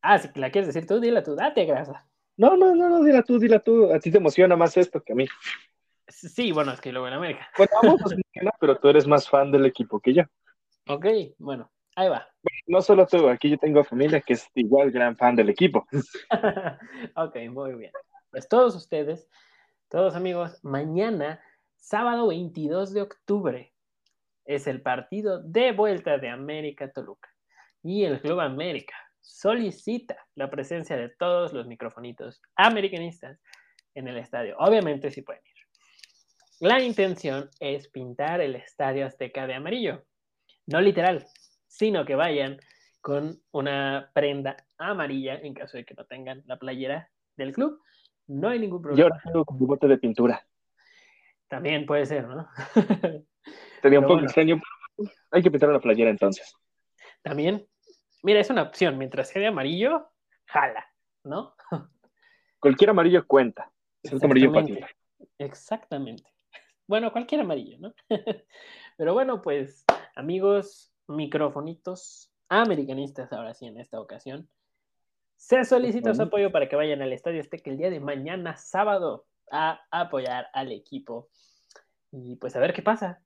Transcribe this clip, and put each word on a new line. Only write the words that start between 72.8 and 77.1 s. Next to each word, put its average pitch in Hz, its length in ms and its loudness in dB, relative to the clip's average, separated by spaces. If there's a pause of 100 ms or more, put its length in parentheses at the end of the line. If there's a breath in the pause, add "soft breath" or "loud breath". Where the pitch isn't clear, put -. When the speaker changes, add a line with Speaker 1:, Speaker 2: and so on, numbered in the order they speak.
Speaker 1:
ahora 113 220 -12
sí, 123 140 -20
en 113 120 -20
esta 113 220 -16
ocasión, 131 480 -18 (880)
se 254 280 2
solicita 240 480 0
su 233 80 -2
Speaker 2:
Ujú. 214 60 -2
Speaker 1:
apoyo 202 240 0
para 147 160 0
que 143 80 -6
vayan 147 260 -2
al 131 120 -6